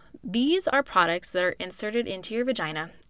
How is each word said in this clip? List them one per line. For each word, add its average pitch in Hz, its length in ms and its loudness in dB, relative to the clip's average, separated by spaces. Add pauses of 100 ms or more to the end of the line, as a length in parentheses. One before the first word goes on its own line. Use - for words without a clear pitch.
(240)
these 269 440 2
are 269 160 4
products 175 480 2
that 180 120 0
are 180 160 0
inserted 214 480 -2
into 190 280 -6
your 240 100 0
vagina 165 460 -2 (180)